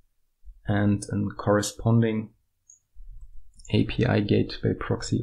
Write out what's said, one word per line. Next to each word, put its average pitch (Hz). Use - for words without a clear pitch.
and 101
a 101
corresponding 110
A 110
P 120
I 107
gateway 107
proxy -